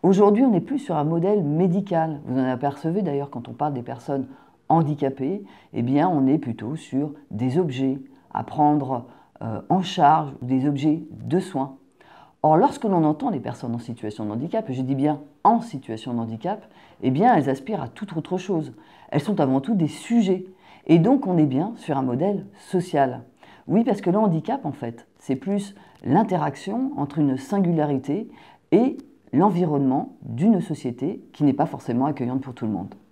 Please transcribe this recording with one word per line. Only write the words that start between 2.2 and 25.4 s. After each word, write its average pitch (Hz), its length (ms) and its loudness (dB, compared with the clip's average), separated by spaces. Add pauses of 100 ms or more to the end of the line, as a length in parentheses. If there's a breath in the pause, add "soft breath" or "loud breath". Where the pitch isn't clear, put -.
Vous 127 120 -2
en 131 60 0
apercevez 143 560 -2
d'ailleurs 143 300 -4
quand 120 180 -12
on 120 60 -12
parle 147 180 -2
des 123 100 -6
personnes 127 440 -6 (420 loud breath)
handicapées, 151 760 0 (280 loud breath)
eh 117 100 -2
bien, 143 260 2
on 147 180 2
est 147 120 4
plutôt 123 380 -6
sur 143 380 -4 (160 loud breath)
des 123 260 -2
objets 135 420 -2 (360 loud breath)
à 120 100 -4
prendre, 135 640 0 (340 loud breath)
euh, 107 300 -8
en 185 100 4
charge, 156 640 4
ou - 20 -12
des 131 220 0
objets 147 440 0
de 113 300 -2
soins. 135 360 -6 (680 soft breath)
Or, 156 140 6
lorsque 247 280 2
l'on 185 200 4
entend 151 260 0
les 147 100 -4
personnes 117 340 -6
en 117 40 -6
situation 113 480 -8
de 104 60 -6
handicap, 165 360 -4
et 131 60 -4
je 131 80 -4
dis 135 140 -2
bien 143 260 0 (220)
en 233 160 4
situation 127 520 -10
de 120 60 -2
handicap, 113 480 -6 (340 soft breath)
eh 120 100 0
bien, 208 240 4
elles 143 140 2
aspirent 147 340 -4
à 127 60 -10
toute - 260 -12
autre 160 220 -6
chose. 160 380 -4 (360 loud breath)
Elles 151 120 0
sont 202 180 -2
avant 135 200 2
tout 214 140 -2
des 165 140 2
sujets. 190 560 0 (440 loud breath)
Et 165 100 8
donc, 214 300 4
on 180 100 2
est 151 80 6
bien 156 300 -2
sur 147 200 -4
un 135 60 -2
modèle 160 440 -2 (120)
social. 139 640 0 (460 loud breath)
Oui, 220 160 4
parce 202 160 0
que 180 100 0
le 190 80 2
handicap, 196 480 0
en 147 60 -6
fait, 117 340 -10 (140)
c'est 131 160 -2
plus 202 400 -6 (260 loud breath)